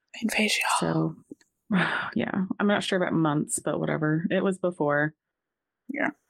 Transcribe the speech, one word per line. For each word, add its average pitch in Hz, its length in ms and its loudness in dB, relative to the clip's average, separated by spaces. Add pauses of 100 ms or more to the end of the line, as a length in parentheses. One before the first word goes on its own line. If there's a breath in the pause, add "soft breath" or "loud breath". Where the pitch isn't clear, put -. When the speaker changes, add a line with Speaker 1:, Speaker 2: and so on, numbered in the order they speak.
(200)
Speaker 1:
Invasion. 214 440 0 (160)
Speaker 2:
So, 160 340 0 (560)
<sighs> - 0 - (460 loud breath)
yeah. - 300 0 (120)
I'm 202 80 0
not 202 160 2
sure 190 180 0
about 170 120 0
months, 156 480 0
but - 180 -2
whatever. 156 520 0
It 185 120 2
was 190 160 0
before. 151 560 0 (720)
Speaker 1:
Yeah. - 220 -4 (200)